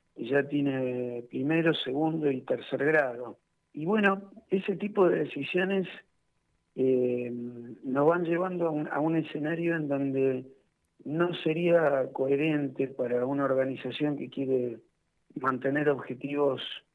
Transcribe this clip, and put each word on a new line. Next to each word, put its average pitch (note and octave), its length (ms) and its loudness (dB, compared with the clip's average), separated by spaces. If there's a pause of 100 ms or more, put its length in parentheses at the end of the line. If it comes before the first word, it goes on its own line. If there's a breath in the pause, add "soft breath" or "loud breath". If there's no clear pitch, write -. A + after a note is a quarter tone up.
(140)
ya C3+ 340 0
tiene B2+ 800 -2
primero, D#3 460 2
segundo D3+ 560 0
y B2+ 100 -2
tercer B2+ 420 -4
grado. B2+ 540 0 (340)
Y D3+ 140 -8
bueno, G3 460 2 (180)
ese F#3+ 280 0
tipo G3+ 320 4
de E3 160 2
decisiones, F#3 640 -2 (880)
eh, B2 560 2 (520)
nos C#3 240 2
van F3 160 4
llevando E3+ 420 0
a D#3+ 60 0
un, D3+ 160 -2
a - 120 -4
un D#3+ 160 2
escenario E3 600 -2
en D3+ 120 -2
donde C3+ 560 0 (640)
no E3+ 380 0
sería D#3+ 680 4
coherente C#3 760 0
para B2 400 -2
una C#3 180 0
organización C3 720 0
que - 140 -8
quiere B2+ 480 -2 (560)
mantener C3+ 520 0
objetivos C#3 720 0 (340)